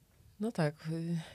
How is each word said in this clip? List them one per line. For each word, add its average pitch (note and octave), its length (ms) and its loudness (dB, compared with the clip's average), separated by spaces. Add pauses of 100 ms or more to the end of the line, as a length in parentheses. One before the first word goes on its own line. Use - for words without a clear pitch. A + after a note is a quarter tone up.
(400)
No G#3+ 120 0
tak, D#3 240 2 (160)
y, E3 260 0 (180)